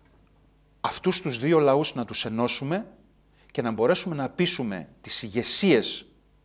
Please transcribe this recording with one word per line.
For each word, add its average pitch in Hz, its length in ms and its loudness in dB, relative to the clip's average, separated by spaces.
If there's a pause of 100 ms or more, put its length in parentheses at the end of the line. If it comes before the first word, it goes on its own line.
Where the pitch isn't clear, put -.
(800)
αυτούς - 400 0
τους 127 180 -6
δύο 151 200 4
λαούς 147 360 4
να 98 100 -6
τους 104 200 -2
ενώσουμε 123 600 -2 (640)
και - 120 -6
να 117 80 -2
μπορέσουμε 131 440 0
να 147 140 -4
πείσουμε 104 600 -4 (120)
τις - 220 -6
ηγεσίες 117 840 2 (380)